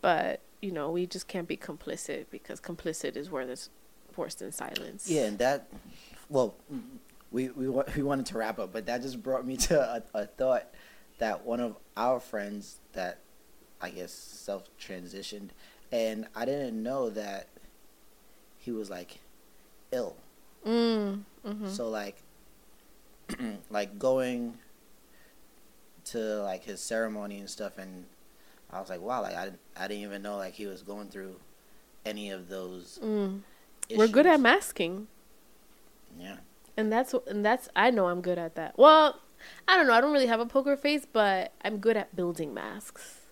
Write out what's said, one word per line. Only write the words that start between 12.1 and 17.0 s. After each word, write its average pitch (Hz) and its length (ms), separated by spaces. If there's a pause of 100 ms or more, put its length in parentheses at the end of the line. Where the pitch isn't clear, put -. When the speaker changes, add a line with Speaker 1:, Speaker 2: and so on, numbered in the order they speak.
Speaker 2:
friends 104 600 (120)
that, 90 280 (640)
I 90 100
guess, 90 200
self-transitioned, 98 1400 (400)
and 110 460
I 110 80
didn't 127 400
know 127 280